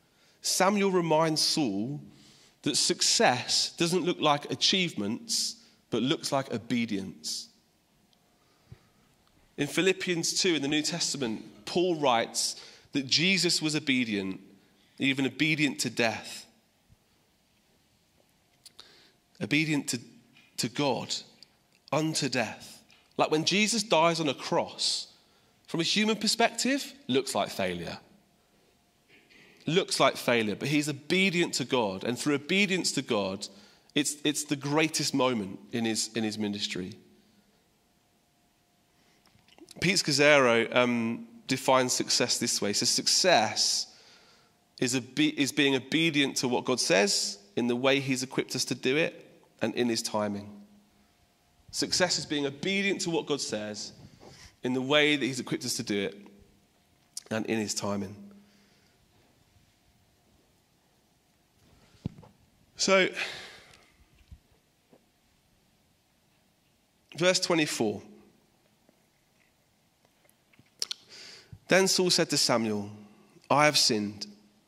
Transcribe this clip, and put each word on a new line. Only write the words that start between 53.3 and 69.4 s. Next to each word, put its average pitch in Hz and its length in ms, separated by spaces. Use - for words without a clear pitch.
says 107 540
in 127 120
the 131 80
way 147 340
that 135 100
he's 127 140
equipped - 240
us 123 140
to 120 60
do 101 200
it - 240
and 110 140
in 110 120
his 104 160
timing. 101 420
So, 190 320
verse 180 220
twenty-four. 147 640